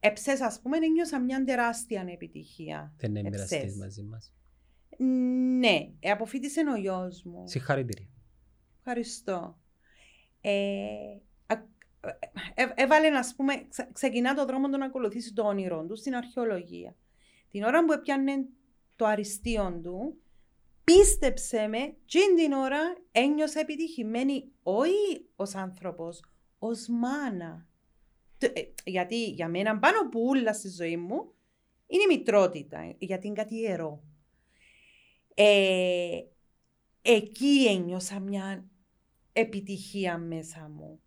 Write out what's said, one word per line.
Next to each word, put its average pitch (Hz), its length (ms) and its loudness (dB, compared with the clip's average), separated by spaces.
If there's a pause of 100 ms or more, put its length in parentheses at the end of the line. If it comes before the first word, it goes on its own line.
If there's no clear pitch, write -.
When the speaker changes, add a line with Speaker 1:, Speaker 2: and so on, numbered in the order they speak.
Speaker 1:
εψές, 262 400 0
ας 233 220 -2
πούμε, 269 140 -2
ένιωσα 320 440 0
μια 262 240 0
τεράστια 233 640 -2
επιτυχία. 156 880 -14
Speaker 2:
Δεν 110 200 -4
είναι 101 120 -4
Speaker 1:
Εψές. 98 220 -6
Speaker 2:
μοιραστείς 98 280 -4
μαζί 101 240 -14
μας; 110 300 -16 (1300)
Speaker 1:
Ναι, 208 300 4 (120)
ε, 185 100 0
αποφύτησε 233 500 -2 (140)
ο - 20 -2
γιος 185 460 -4
μου. 175 240 -16
Speaker 2:
Συγχαρητήρια. 135 640 -4 (720)
Speaker 1:
Ευχαριστώ. 202 800 -8 (840)
Ε, 208 100 -2 (960)
α, 226 80 0
ε, - 1080 -10
ε, 247 120 0
έβαλε, 302 440 6
ας 247 180 -4
πούμε, 269 180 0 (140)
ξε-, - 240 -10
ξεκινά 247 420 0
το 277 100 2
δρόμο 269 240 -2
του 269 100 -2
να 277 60 -2
ακολουθήσει 240 480 -4
το 214 140 -2
όνειρο 185 400 -2
του 208 100 -8
στην 254 180 -6
αρχαιολογία. 180 840 -6 (540)
Την 202 120 -6
ώρα 285 220 4
που 311 80 4
έπιανε 277 400 0 (640)
το 226 100 0
αριστείο 208 760 -2
του, 185 340 -8 (680)
πίστεψε 262 840 6
με, 240 280 -4 (120)
τζιν 370 300 6
την 320 160 4
ώρα 269 280 0 (320)
ένιωσα 302 480 2
επιτυχημένη, 277 840 -4 (180)
όχι 330 640 0 (100)
ως 196 180 -8
άνθρωπος, 180 680 -10 (360)
ως 226 300 -6
μάνα. 233 800 -4 (720)
Το, 175 160 0
ε, 160 80 -6 (220)
γιατί 190 400 -2
για 170 240 -6
μένα, 202 300 0
πάνω 339 300 4
που 226 200 -4
ούλα 247 240 2
στη 208 160 -8
ζωή 170 280 -6
μου, 180 360 -6 (540)
είναι 370 160 2 (100)
η 285 40 6
μητρότητα, 170 840 0
γιατί 190 280 -6
είναι 208 100 -6
κάτι 214 240 -6
ιερό. 165 420 -6 (1300)
Ε, 185 840 4 (840)
εκεί 247 640 4
ένιωσα 185 520 -2
μια 196 440 -6 (680)
επιτυχία 196 840 -4
μέσα 160 580 -10
μου. 156 300 -18